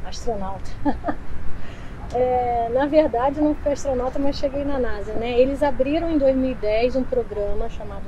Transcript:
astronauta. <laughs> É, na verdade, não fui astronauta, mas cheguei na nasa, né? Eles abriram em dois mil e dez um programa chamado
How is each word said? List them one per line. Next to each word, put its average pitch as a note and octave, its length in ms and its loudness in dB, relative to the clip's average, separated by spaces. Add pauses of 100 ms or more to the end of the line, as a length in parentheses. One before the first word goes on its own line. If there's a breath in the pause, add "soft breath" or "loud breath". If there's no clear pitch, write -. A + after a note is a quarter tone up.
astronauta. G3 640 -4 (140)
<laughs> - 500 0 (840 loud breath)
É, B3 560 0
na C4 140 2
verdade, D4 560 4
não D4+ 140 2
fui - 160 0
astronauta, C4 480 -2
mas C#4+ 180 2
cheguei C#4+ 260 -2
na C#4 140 0
nasa, A3 360 -2
né? A3+ 180 -2
Eles C4+ 320 4
abriram D4 480 2
em D#4+ 80 2
dois C4+ 160 4
mil C4 160 0
e - 20 -6
dez A3 420 0
um C4 80 2
programa G#3+ 680 0
chamado G3+ 380 -8